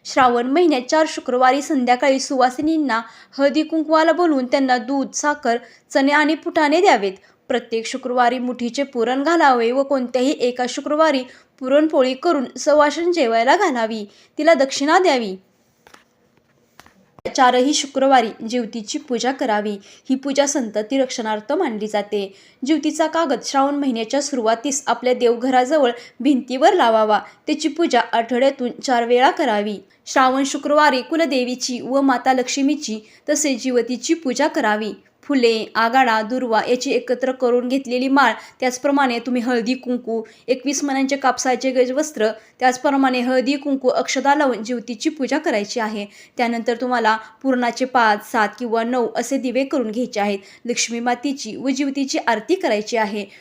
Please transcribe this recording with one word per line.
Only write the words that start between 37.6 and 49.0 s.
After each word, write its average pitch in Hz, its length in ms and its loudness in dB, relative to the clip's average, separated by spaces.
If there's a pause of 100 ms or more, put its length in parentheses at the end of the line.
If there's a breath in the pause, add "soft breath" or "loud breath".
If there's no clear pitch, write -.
घेतलेली 254 400 -2
माळ, 269 240 4 (280 loud breath)
त्याचप्रमाणे 254 580 0
तुम्ही 247 240 -2
हळदी, 240 320 0
कुंकू, 240 480 -4 (260 loud breath)
एकवीस 269 360 -2
मणांचे 269 320 0
कापसाचे 254 540 0
गजवस्त्र, 254 580 0 (320 loud breath)
त्याचप्रमाणे 254 600 2
हळदी, 254 360 0
कुंकू, 269 320 -2
अक्षता 262 460 0
लावून 254 300 0
ज्योतीची 240 460 -6
पूजा 277 280 -2
करायची 247 420 -2
आहे. 214 260 -4 (300 loud breath)
त्यानंतर 233 440 -2
तुम्हाला 233 380 2 (240 loud breath)
पुरणाचे 247 420 0
पाच, 220 480 2
सात 214 160 2 (100)
किंवा 226 240 -2
नऊ 240 340 -2